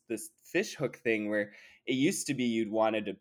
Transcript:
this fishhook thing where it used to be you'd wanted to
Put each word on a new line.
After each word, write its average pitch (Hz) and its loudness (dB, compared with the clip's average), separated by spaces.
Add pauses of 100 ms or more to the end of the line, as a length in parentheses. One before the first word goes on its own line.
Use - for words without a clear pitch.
this 110 -6 (140)
fishhook - -2
thing 107 0
where 104 0 (340)
it 131 0
used 147 2
to 147 0
be 127 -2
you'd 113 0
wanted 110 2
to 98 -6